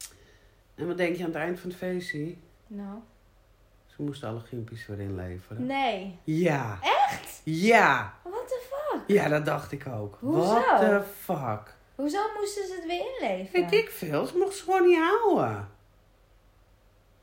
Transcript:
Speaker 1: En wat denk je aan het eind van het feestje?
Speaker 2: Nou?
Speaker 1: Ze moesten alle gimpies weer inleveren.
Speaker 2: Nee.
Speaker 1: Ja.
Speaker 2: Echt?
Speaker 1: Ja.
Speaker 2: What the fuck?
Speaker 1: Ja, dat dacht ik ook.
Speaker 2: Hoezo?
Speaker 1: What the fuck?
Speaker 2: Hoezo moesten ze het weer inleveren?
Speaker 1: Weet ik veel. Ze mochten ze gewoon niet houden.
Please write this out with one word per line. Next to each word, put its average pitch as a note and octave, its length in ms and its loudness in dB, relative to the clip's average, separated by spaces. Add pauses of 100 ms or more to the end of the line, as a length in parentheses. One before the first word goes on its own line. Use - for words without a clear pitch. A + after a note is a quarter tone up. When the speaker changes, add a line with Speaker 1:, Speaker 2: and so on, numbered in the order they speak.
(760)
Speaker 1:
En D#3 120 -8
wat F3 100 -4
denk F3 180 0
je F3+ 80 -6
aan E3 60 -2
het D#3 100 -4
eind F3 200 -4
van F#3 100 -10
het F3+ 80 -10
feestje? F3 580 -6 (320)
Speaker 2:
Nou? G3+ 300 -12 (880)
Speaker 1:
Ze - 160 -14
moesten C#3 280 -6
alle A2+ 100 -6
gimpies A2+ 480 -12
weer G2+ 120 -8
inleveren. F#2+ 640 -8
Speaker 2:
Nee. A3 580 -2
Speaker 1:
Ja. C#3+ 580 0
Speaker 2:
Echt? F5 600 0
Speaker 1:
Ja. D#3+ 720 4 (100)
Speaker 2:
What G4+ 240 -8
the B4 220 -6
fuck? C#5 380 -4
Speaker 1:
Ja, G3+ 200 4
dat D3+ 180 2
dacht D3 260 -4
ik C#3 160 -8
ook. G#2+ 320 -8
Speaker 2:
Hoezo? D4+ 340 2
Speaker 1:
What A#4+ 260 6
the G3+ 220 6 (180)
fuck? C3 560 -6 (200)
Speaker 2:
Hoezo D4 220 -2 (220)
moesten G4+ 280 -4
ze F#4 80 -8
het E4+ 100 -10
weer F4 180 -2 (160)
inleveren? A3+ 500 0
Speaker 1:
Weet G#4 100 6
ik A4 100 0
veel. D#3 360 -2
Ze F4 120 -4
mochten F#4+ 200 0
ze - 60 -12
gewoon F#4 240 6
niet F4 100 8
houden. D#4+ 720 2 (1600)